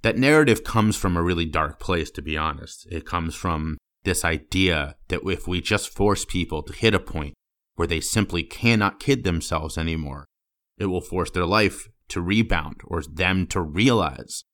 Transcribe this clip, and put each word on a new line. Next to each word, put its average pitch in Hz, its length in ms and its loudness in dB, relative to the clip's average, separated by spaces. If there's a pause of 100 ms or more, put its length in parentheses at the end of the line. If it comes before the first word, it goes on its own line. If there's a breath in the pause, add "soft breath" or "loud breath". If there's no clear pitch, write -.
That 110 140 2
narrative 139 460 6
comes 107 340 2
from 90 180 0
a 85 60 2
really 85 240 2
dark 78 340 -2
place, 85 300 -2
to - 100 -10
be 78 160 -6
honest. 78 540 -6
It 82 160 -8
comes 82 280 -4
from 80 440 -4 (240)
this 90 200 0
idea 82 760 0 (120)
that 87 160 -2
if 92 240 -4
we 90 140 -2
just - 260 -2
force 101 380 0
people 78 380 -4
to - 100 -14
hit 110 180 4
a 95 80 2
point 73 320 -8 (440)
where 82 120 0
they 82 140 -2
simply 95 400 0
cannot 107 580 0
kid 127 240 0
themselves 80 540 -4
anymore, 78 480 -6 (500)
it 104 100 -4
will 92 140 -2
force 87 300 -4
their 90 160 0
life 101 420 2 (200)
to - 120 -4
rebound 92 640 0
or 82 180 -4
them 90 440 0
to 95 160 -2
realize 87 920 0